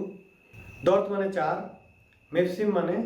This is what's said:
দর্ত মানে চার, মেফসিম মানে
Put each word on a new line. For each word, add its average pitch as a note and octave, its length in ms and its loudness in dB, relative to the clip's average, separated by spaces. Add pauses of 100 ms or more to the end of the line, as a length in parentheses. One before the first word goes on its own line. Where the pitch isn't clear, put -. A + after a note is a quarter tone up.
(840)
দর্ত G3 260 6
মানে G3 220 -2
চার, E3 240 0 (760)
মেফসিম F3+ 420 2
মানে E3+ 320 0